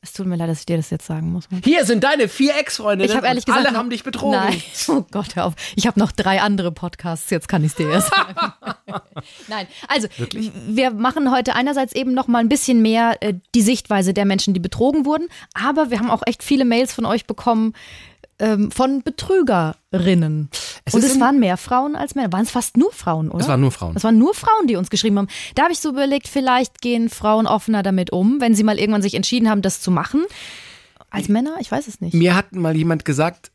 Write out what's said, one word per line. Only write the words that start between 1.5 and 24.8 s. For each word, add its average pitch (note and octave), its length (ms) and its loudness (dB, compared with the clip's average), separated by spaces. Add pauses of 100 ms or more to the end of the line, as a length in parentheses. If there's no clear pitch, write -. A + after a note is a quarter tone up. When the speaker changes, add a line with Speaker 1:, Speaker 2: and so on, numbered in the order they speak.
Speaker 2:
Hier D4 200 4
sind G#3 180 2
deine C#4 240 2
vier C#4 320 0
Ex-Freundinnen G#3 500 -2
Speaker 1:
Ich G#3+ 80 2
hab C4 80 0
ehrlich B3 220 0
Speaker 2:
und C4+ 60 2
alle C4 100 4
Speaker 1:
gesagt C4+ 120 2
noch A3+ 40 0
Speaker 2:
haben A#3+ 120 -4
dich A3+ 120 -6
betrogen. A3 340 -2
Speaker 1:
Nein. F#3+ 240 0 (140)
<laughs> - 140 -6
Oh C4+ 240 2
Gott, G3 240 -6
hör F3 100 -2
auf. E3 80 -4 (220)
Ich G#3+ 100 0
hab A#3 100 0
noch G#3 140 2
drei F#3+ 320 0
andere G3 300 0
Podcasts, E3+ 580 -8
jetzt E3 160 -2
kann E3 160 0
ich's D3+ 140 0
dir D#3 120 -2
erst E3 240 2
sagen. F#4+ 220 0
<laughs> - 640 -8 (480)
Nein, G#3 200 -8 (180)
also A3+ 300 0
Speaker 2:
Wirklich? G#3+ 360 -6
Speaker 1:
w-, G3 240 -6
wir B3+ 140 4
machen B3+ 400 0
heute B3+ 240 0
einerseits C4+ 400 -2
eben B3+ 200 0
noch B3+ 120 0
mal A#3 140 2
ein A#3 80 4
bisschen B3 340 4
mehr, A3+ 380 2
äh, G#3 140 -2 (200)
die A#3+ 80 6
Sichtweise G3 500 2
der G3+ 120 0
Menschen, G3 300 0
die F3+ 60 -2
betrogen B3+ 440 0
wurden, D4+ 240 -2 (260)
aber C#4 360 0
wir A3 100 -2
haben A#3+ 100 0
auch A3+ 160 0
echt - 160 -4
viele C4+ 220 2
Mails A#3+ 280 2
von A3+ 140 -4
euch A3 200 -2
bekommen, A3 460 0 (680)
ähm, G#3 320 0
von C4 300 0 (600)
Betrügerinnen. D#3+ 840 0 (360)
Speaker 2:
Es - 100 -4
Speaker 1:
Und A3+ 60 6
Speaker 2:
ist B3 100 4
Speaker 1:
es C4 60 0
Speaker 2:
ein C4+ 40 4
Speaker 1:
waren C4+ 180 4
mehr F#3 180 2
Frauen C4+ 400 -2
als - 180 -8
Männer. A#3+ 180 -2
Waren's G3+ 180 -2
fast - 260 -2
nur F4 160 4
Frauen, D#3+ 380 -4
oder? E3 120 -4
Speaker 2:
Es C3 60 -2
waren C3 120 2
nur C3+ 120 4
Frauen. E2 240 -6
Speaker 1:
Es G3+ 80 -6
waren A3+ 140 6
nur D4+ 160 4
Frauen, A4 320 2
die A#3 100 2
uns F#3 140 -4